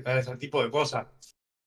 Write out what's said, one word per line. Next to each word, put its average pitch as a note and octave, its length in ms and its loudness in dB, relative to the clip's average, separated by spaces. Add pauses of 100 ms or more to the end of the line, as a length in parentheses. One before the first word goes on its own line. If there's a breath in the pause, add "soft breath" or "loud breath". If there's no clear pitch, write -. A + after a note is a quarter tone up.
a C3 140 4
ese B2 180 -4
tipo C#3+ 260 0
de A#2 80 0
cosas. C3+ 360 0 (600)